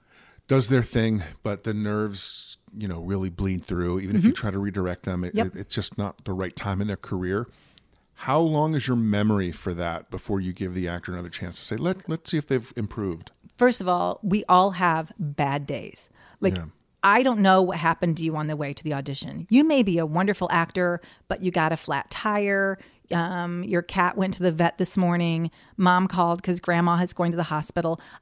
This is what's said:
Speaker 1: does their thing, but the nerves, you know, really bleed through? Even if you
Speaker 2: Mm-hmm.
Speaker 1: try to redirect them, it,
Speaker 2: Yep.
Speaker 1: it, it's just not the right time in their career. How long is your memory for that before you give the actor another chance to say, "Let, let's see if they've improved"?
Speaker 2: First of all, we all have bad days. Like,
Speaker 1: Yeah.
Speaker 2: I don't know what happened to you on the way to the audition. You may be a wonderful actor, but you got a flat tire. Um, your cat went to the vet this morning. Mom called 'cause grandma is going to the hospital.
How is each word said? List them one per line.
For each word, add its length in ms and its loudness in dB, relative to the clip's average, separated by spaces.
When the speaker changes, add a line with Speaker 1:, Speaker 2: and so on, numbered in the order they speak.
Speaker 1:
does 220 4
their 140 4
thing, 400 0
but 220 -4
the 100 -2
nerves, 840 -4
you 120 -6
know, 120 -6
really 300 -2
bleed 340 -2
through? 360 -2
Even 160 -2
if 80 6
you 60 8
Speaker 2:
Mm-hmm. 100 4
Speaker 1:
try 100 -2
to 80 -4
redirect 460 -2
them, 200 -2
it, 100 -6
Speaker 2:
Yep. 140 0
Speaker 1:
it, 80 -12
it's 180 -10
just 240 -4
not 260 -6
the 80 -6
right 240 -4
time 240 -2
in 60 -2
their 100 -4
career. 500 -4
How 180 2
long 340 2
is 140 -2
your 80 2
memory 560 2
for 220 -6
that 360 -6
before 300 -4
you 120 -4
give 220 -6
the 140 -2
actor 240 -6
another 160 -8
chance 300 -10
to 60 -8
say, 120 -4
"Let, 320 -4
let's 220 -8
see 60 0
if 120 -2
they've 280 -2
improved"? 540 -6
Speaker 2:
First 240 4
of 80 -6
all, 340 0
we 260 0
all 240 6
have 460 0
bad 480 -2
days. 440 -8
Like, 160 2
Speaker 1:
Yeah. 80 -6
Speaker 2:
I 200 6
don't 180 2
know 220 8
what 160 0
happened 380 0
to 80 -4
you 100 -2
on 140 -4
the 80 -4
way 160 -4
to 100 -14
the 100 -4
audition. 580 -6
You 120 8
may 220 4
be 140 2
a 80 0
wonderful 440 0
actor, 500 2
but 140 -6
you 100 0
got 200 2
a 40 -2
flat 340 -4
tire. 640 0
Um, 500 -2
your 200 0
cat 340 0
went 180 0
to 80 -6
the 80 4
vet 280 2
this 180 -2
morning. 560 0
Mom 320 4
called 340 0
'cause 160 0
grandma 420 2
is 120 0
going 180 0
to 60 -2
the 80 0
hospital. 560 -2